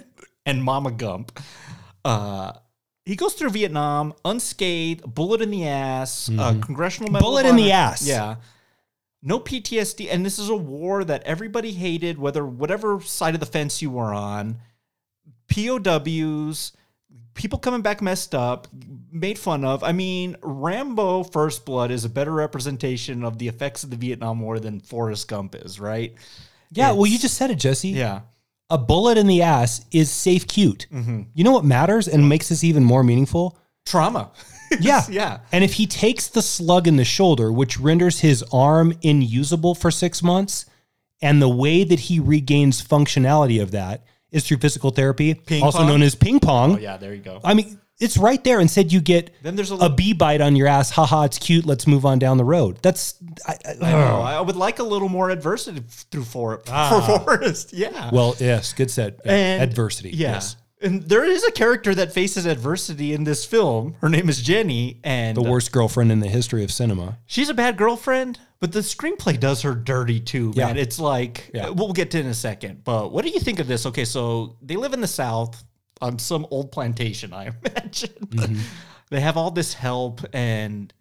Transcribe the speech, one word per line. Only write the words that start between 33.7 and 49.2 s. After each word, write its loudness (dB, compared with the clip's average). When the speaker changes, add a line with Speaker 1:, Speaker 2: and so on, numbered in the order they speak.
Speaker 1:
Trauma. 0
<laughs> -20
Speaker 2:
Yeah. 6
Speaker 1:
Yeah. -4
Speaker 2:
And 6
if 2
he 2
takes 0
the 0
slug 2
in 6
the 4
shoulder, 2
which 0
renders 4
his 4
arm 4
unusable 2
for 0
six -2
months, 0
and 6
the 6
way 4
that 2
he 0
regains 4
functionality 4
of -4
that -6
is -2
through 0
physical 0
therapy, 0
Speaker 1:
Ping -2
Speaker 2:
also 4
Speaker 1:
pong? 6
Speaker 2:
known 6
as 6
ping 4
pong. 4
Speaker 1:
Oh, 0
yeah, -10
there -12
you -12
go. -16
Speaker 2:
I 4
mean, 2
it's -2
right 4
there 4
and 6
said 2
you 6
get 2